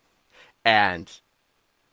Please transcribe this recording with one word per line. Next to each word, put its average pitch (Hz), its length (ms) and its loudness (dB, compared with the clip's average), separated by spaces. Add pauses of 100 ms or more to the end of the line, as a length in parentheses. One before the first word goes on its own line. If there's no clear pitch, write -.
(640)
And 98 460 0 (840)